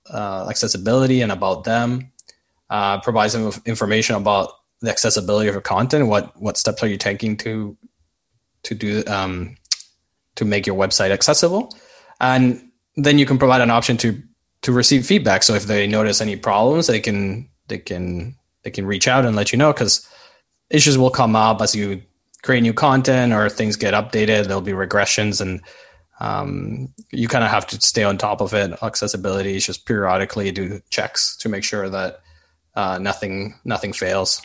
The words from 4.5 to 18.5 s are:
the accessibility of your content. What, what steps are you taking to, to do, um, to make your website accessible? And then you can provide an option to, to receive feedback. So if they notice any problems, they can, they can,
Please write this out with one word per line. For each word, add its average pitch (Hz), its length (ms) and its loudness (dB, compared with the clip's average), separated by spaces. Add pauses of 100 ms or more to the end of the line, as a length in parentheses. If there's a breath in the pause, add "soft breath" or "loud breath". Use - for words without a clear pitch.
the 113 100 -2
accessibility 104 580 0
of 98 60 0
your 98 60 -6
content. 131 460 2
What, 104 340 0
what 104 160 -4
steps - 260 -2
are 117 60 2
you 101 80 -2
taking 104 420 -2
to, 107 380 -8 (880)
to - 120 -10
do, 107 320 -2
um, 92 500 -4 (800)
to 113 100 -2
make 104 200 0
your 101 80 0
website 95 360 0
accessible? 170 600 2 (480 loud breath)
And 127 500 2 (260)
then 147 220 4
you 139 80 6
can 135 120 2
provide 127 220 6
an 120 100 4
option 117 280 2
to, 113 220 -2 (420)
to 131 100 0
receive 123 320 4
feedback. 120 380 2
So 110 120 4
if 98 100 -2
they 104 220 0
notice 107 360 2
any 104 140 -2
problems, 120 500 2
they 110 140 2
can, 101 500 -4 (180)
they 98 100 -6
can, 90 560 -8 (280)